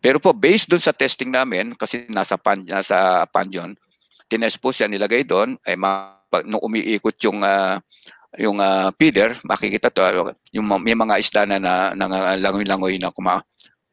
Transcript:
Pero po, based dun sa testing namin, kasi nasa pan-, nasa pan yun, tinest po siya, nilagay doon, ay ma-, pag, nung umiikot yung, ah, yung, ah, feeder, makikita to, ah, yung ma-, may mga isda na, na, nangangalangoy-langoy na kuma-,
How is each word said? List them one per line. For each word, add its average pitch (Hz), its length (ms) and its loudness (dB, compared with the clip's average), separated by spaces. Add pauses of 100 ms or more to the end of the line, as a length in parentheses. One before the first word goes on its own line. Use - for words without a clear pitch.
Pero 131 160 4
po, 165 160 4
based 151 320 4
dun 175 160 2
sa - 80 2
testing 135 400 -2
namin, 120 480 -2
kasi 120 320 -8
nasa 98 240 -2
pan-, 98 320 -2
nasa 92 640 2
pan 95 160 0
yun, 92 320 -10 (480)
tinest 113 320 -2
po 127 160 -2
siya, 107 160 0
nilagay 104 320 0
doon, 117 400 -2
ay 90 160 -4
ma-, 98 480 -4
pag, - 160 -2
nung 110 240 -6
umiikot 107 560 -2
yung, 101 240 0
ah, 98 320 2 (560)
yung, 104 240 -2
ah, 95 400 2
feeder, 113 480 4
makikita 101 480 -2
to, - 80 0
ah, 92 320 0 (160)
yung 107 160 -4
ma-, 98 160 0
may 113 160 0
mga 110 240 0
isda 104 240 0
na, 98 160 -2
na, 92 320 0
nangangalangoy-langoy 95 1040 -2
na 92 160 -6
kuma-, 92 320 -2 (480)